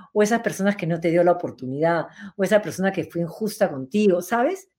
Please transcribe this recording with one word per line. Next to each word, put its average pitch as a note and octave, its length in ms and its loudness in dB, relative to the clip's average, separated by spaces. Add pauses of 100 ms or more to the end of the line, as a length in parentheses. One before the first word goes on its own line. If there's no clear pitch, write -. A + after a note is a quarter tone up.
(120)
o G#3 100 4
esas A3 180 2
personas G3+ 360 -2
que F3 100 -6
no E3 140 -2
te E3+ 100 0
dio E3+ 140 4
la F3 80 6
oportunidad, D3 760 -2 (300)
o G3 80 -2
esa G3+ 180 2
persona F#3+ 300 -2
que E3+ 120 -4
fue E3+ 180 -6
injusta G3 460 -2
contigo, F3 540 2
¿sabes? B3+ 560 -2